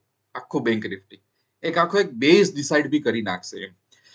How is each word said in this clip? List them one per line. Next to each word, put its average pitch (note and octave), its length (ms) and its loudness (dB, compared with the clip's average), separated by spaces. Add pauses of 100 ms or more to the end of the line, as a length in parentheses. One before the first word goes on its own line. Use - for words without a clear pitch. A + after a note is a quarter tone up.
(360)
આખું - 280 -6
બેંક A2+ 220 -2
નિફ્ટી - 360 -14 (420)
એક E3 140 -2
આખો E3+ 200 2
એક F#3 140 0
બેઝ D#3 420 4
ડિસાઇડ C#3+ 360 -2
બી D3+ 100 0
કરી A#2 220 -2
નાખશે F#2 360 -8
એમ. F#2+ 180 -14 (400)